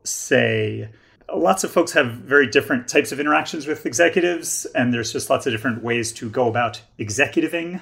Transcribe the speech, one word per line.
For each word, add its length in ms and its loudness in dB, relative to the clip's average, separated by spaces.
say 840 0
lots 300 2
of 60 -6
folks 220 2
have 200 2
very 340 4
different 420 2
types 240 2
of 80 -6
interactions 460 0
with 200 -6
executives, 880 0
and 180 2
there's 200 -2
just 180 -6
lots 160 2
of 60 0
different 300 -4
ways 300 -2
to 160 -10
go 200 0
about 320 -2
executiving. 840 -2